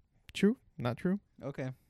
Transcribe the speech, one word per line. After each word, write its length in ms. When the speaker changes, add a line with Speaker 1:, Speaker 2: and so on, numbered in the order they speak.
Speaker 1:
True? 240
Not 200
true? 220
Speaker 2:
Okay. 260